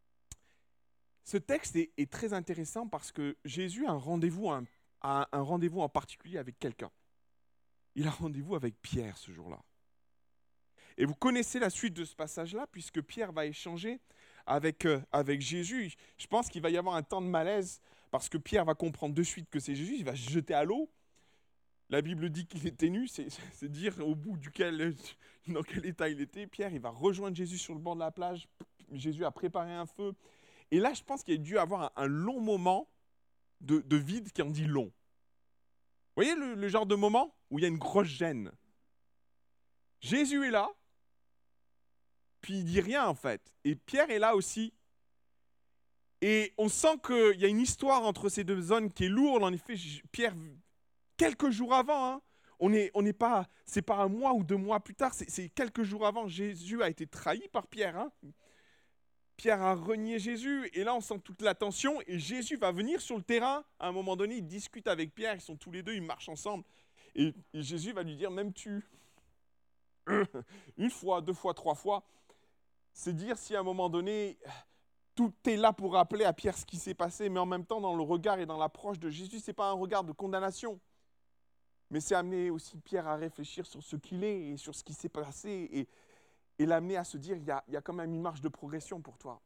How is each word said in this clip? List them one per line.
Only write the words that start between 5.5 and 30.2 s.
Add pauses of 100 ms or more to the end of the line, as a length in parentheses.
en
particulier
avec
quelqu'un. (1040)
Il
a
rendez-vous
avec
Pierre
ce
jour-là. (1400)
Et
vous
connaissez
la
suite
de
ce
passage-là,
puisque
Pierre
va
échanger (440)
avec,
euh, (120)
avec
Jésus. (240)
Je
pense
qu'il
va
y
avoir
un
temps
de
malaise, (300)
parce
que
Pierre
va
comprendre
de
suite
que
c'est
Jésus,
il
va
se
jeter
à
l'eau. (1000)
La
Bible
dit
qu'il
était
nu,
c'est, (260)
c'est
dire
au
bout
duquel, (540)
dans
quel
état
il
était.
Pierre,
il
va
rejoindre
Jésus
sur
le
bord
de
la
plage. (460)
Jésus
a
préparé
un
feu. (560)